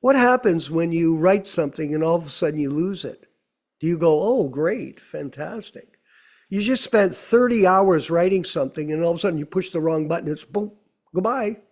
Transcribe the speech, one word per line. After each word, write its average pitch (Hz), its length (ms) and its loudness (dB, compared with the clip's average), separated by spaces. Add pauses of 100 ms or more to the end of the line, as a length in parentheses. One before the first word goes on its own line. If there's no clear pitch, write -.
What 269 160 4
happens 247 540 2
when 165 220 0
you 165 240 2
write 190 300 2
something 151 480 -4
and 156 100 0
all 165 120 2
of 170 100 -4
a 147 40 -16
sudden 151 300 -4
you 143 100 -2
lose 170 340 -4
it? - 220 -14 (540)
Do 156 60 -6
you 170 120 0
go, 156 240 4
Oh, 214 260 0
great, 156 520 -4
fantastic? 151 1000 -12 (500)
You 196 140 -4
just 240 220 0
spent 202 320 2
thirty 233 500 2
hours 185 420 4
writing 180 360 2
something 151 480 -4
and 156 100 -2
all 170 100 2
of 170 40 0
a 165 40 -10
sudden 175 180 -2
you 151 80 -4
push 180 240 -4
the 170 100 -4
wrong 156 260 0
button, 165 240 -4
it's 151 140 -8
boom, 208 280 -6 (420)
goodbye. 220 440 -2 (140)